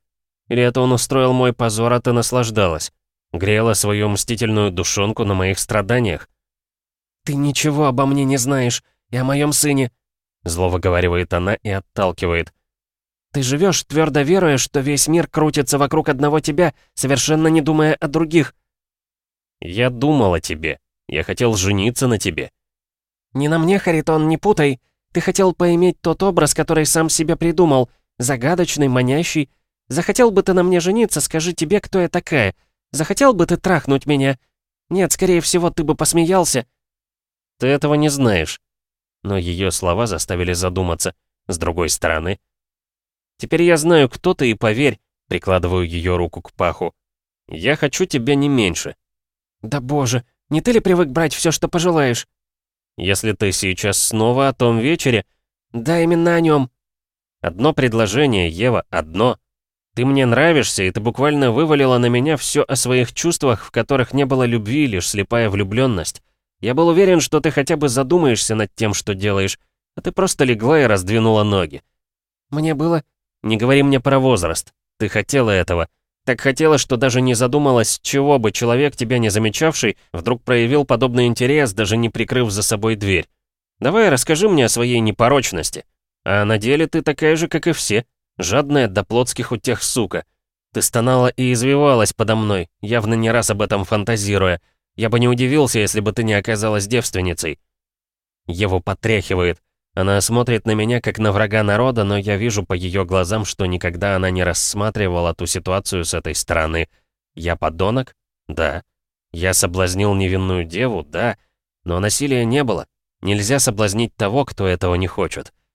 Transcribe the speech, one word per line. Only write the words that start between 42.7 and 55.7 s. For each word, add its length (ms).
«Теперь 240
я 140
знаю, 320
кто 260
ты, 160
и 40
поверь», 460
прикладываю 600
её 280
руку 260
к 100
паху. 420
«Я 280
хочу 280
тебя 300
не 140
меньше». 480
«Да 180
боже, 440
не 100
ты 120
ли 80
привык 280
брать 260
всё, 160
что 180
пожелаешь?» 600
«Если 360
ты 180
сейчас 480
снова 500
о 60
том 240
вечере». 460